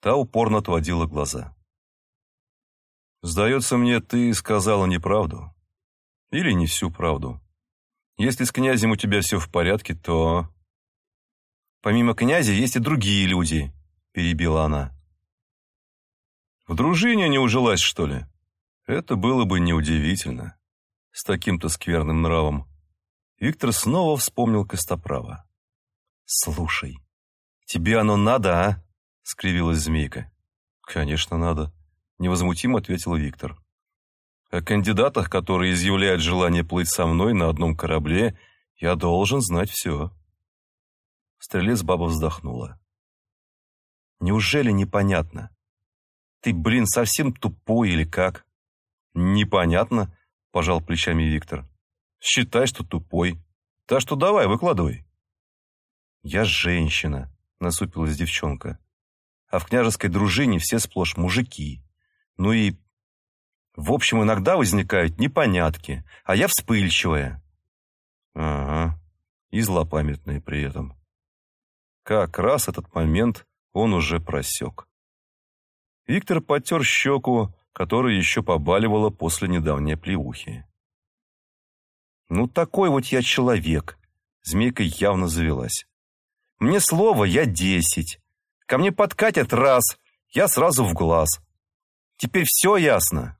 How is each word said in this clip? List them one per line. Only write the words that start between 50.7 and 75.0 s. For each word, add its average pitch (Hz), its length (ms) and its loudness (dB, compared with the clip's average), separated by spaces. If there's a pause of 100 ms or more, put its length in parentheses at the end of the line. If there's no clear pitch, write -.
плечами 82 440 -2
Виктор. 78 440 -4 (520)
«Считай, 127 460 0
что - 180 -6
тупой. 87 540 -2 (480)
Так 127 140 2
что 147 160 -4
давай, 175 300 4
выкладывай». 95 580 0 (1160)
«Я 92 220 -2
женщина», 80 880 -2 (280)
насупилась 82 560 -4
девчонка. - 640 -6 (680)
«А 95 100 -2
в - 80 -6
княжеской 113 420 0
дружине 98 500 2
все 95 200 -2
сплошь 85 380 -4
мужики. 87 680 -4 (540)
Ну 98 160 0
и... 104 240 2 (1000)
в - 180 -2
общем, 120 300 2
иногда 107 340 2
возникают 92 640 2
непонятки, 90 840 0 (200)
а 92 120 2
я 104 120 4
вспыльчивая». 80 920 -2 (920)
«Ага, 78 640 -2 (500)
и 107 100 -2
злопамятная 78 800 -2
при 73 220 -6
этом». 69 340 -8 (1080)
Как 95 340 0
раз 117 300 2
этот - 260 -10
момент 87 520 0 (260)
он 107 220 2
уже 82 260 0
просек. - 680 -8 (1200)